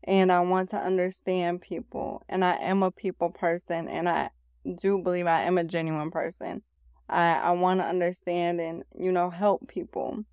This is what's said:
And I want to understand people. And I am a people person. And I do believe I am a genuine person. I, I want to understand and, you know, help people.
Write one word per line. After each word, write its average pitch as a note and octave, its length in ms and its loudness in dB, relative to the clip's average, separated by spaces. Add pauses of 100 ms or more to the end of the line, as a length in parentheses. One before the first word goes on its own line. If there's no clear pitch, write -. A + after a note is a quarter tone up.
And F#3+ 260 6
I F3 100 6
want F#3 300 2
to G#3 60 -4
understand F#3 840 -2
people. - 680 -8
And F#3+ 140 0
I F3+ 120 4
am F#3+ 280 0
a F#3 80 0
people F3+ 400 -4
person. E3+ 580 -2
And E3+ 180 -4
I D#3 220 0 (500)
do G3 180 0
believe F3+ 300 0
I E3 140 4
am F3+ 160 2
a E3+ 60 2
genuine D#3+ 480 -4
person. - 500 -6 (480)
I, E3+ 240 4
I - 180 2
want F3+ 300 4
to - 40 0
understand F3 760 -2
and, E3 220 -6 (140)
you F#3 140 0
know, F3+ 180 2
help F#3+ 380 0
people. - 640 -6